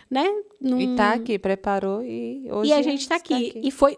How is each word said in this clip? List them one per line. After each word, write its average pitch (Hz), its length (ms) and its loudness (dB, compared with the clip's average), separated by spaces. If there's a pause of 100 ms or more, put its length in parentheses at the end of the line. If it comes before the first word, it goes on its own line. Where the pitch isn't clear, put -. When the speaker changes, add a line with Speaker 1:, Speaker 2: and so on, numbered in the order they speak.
Speaker 1:
né, 269 160 2 (340)
não 254 220 0
Speaker 2:
E 254 140 0
tá 214 180 4
aqui, 233 240 -2
preparou 196 640 -2
e 240 480 -8
hoje 214 200 0
Speaker 1:
E - 20 6
a 294 80 6
gente 277 260 -2
tá 330 100 0
Speaker 2:
está 330 180 -4
Speaker 1:
aqui. 240 160 -2
Speaker 2:
aqui. 220 120 -12
Speaker 1:
E 269 60 0
foi 285 280 4